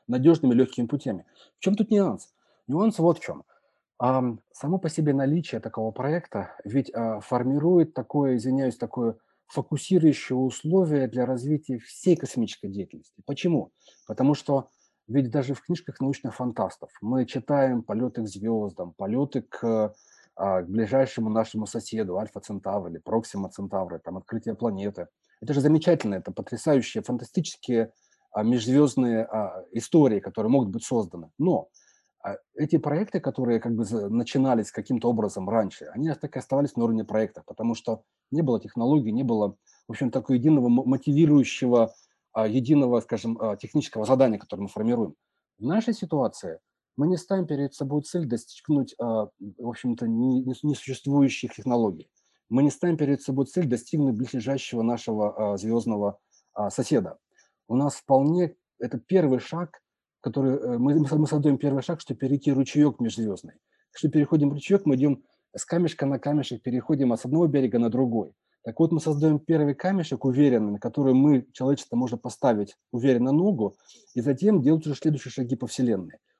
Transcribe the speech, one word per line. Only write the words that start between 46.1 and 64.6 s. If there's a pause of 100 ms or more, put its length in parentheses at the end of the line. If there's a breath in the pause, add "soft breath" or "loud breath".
мы
не
ставим
перед
собой
цель
достигнуть,
а, (120)
в
общем-то,
не-,
не-,
несуществующих
технологий. (420)
Мы
не
ставим
перед
собой
цель
достигнуть
близлежащего
нашего,
а,
звёздного, (360)
а,
соседа. (500)
У
нас
вполне (240)
это
первый
шаг, (400)
который,
э,
мы,
мы
со-,
мы
создаём
первый
шаг,
чтобы
перейти
ручеёк
межзвёздный. (380)
Что
переходим
ручеёк,